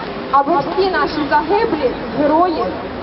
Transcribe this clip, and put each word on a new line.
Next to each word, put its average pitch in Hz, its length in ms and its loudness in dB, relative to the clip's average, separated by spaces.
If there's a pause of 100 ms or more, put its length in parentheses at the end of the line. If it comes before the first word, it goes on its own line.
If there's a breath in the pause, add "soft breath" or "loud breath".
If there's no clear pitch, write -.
(320)
аби 277 260 4
всі 339 340 0
наші 302 280 0 (100)
загиблі 302 600 2 (280)
герої 311 440 2 (400)